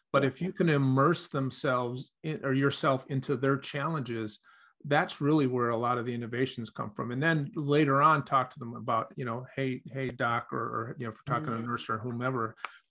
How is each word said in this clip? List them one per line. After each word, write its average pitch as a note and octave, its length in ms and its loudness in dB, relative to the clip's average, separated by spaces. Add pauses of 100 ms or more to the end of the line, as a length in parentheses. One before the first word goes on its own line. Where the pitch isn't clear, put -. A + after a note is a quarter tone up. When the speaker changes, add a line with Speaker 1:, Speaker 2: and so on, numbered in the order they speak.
(120)
Speaker 1:
But C#3 100 6
Speaker 2:
Yeah. C3+ 60 4
Speaker 1:
if - 120 -4
you F3+ 120 -4
can - 160 2
immerse C#3 580 4
themselves B2+ 840 -2 (100)
in, D#3 220 -6
or C3+ 80 0
yourself C#3 560 2
into C3+ 280 -2
their C#3 200 2
challenges, C3 840 -4 (460)
that's D3+ 360 2
really D3 280 4
where B2 220 2
a A#2 60 2
lot A#2+ 220 0
of A#2 80 -4
the A#2+ 80 -4
innovations A#2+ 560 -4
come A2+ 220 -8
from. A#2+ 180 -6
And B2 100 -4
then D#3 360 2
later C#3+ 460 4
on, D3+ 220 6
talk C3 280 0
to - 80 -18
them A#2+ 140 -10
about, A#2 420 -2
you C#3 80 -6
know, B2 220 -6 (100)
"Hey, C3 300 -4
hey, C3 240 -6
doc," A#2+ 420 -2
or, C3 80 -2
or, A#2 380 -6
you B2+ 80 -8
know, A2 40 -6
if - 60 -14
we're - 180 -6
talking B2 180 -4
Speaker 3:
Mm-hmm. A2+ 100 -6
Speaker 1:
to - 20 -8
a A#2+ 40 -8
nurse A#2+ 220 -6
or A2 80 -2
whomever, A#2+ 580 -4 (340)